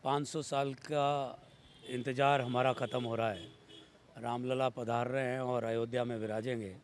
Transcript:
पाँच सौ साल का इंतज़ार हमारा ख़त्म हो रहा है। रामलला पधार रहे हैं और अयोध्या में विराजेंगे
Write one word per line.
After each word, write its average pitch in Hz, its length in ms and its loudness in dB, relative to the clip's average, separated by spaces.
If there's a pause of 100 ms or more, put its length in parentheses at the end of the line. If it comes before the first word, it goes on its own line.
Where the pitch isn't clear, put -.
पाँच 139 240 2
सौ 156 140 -4
साल 139 320 0
का 143 640 0 (500)
इंतज़ार 131 540 4
हमारा 127 320 4
ख़त्म 123 300 -2
हो 117 120 0
रहा 113 160 2
है। 85 200 -8 (680)
रामलला 123 520 0
पधार 120 380 0
रहे 131 180 0
हैं 127 140 0
और 123 240 0
अयोध्या 117 400 0
में 120 140 -2
विराजेंगे 110 680 -4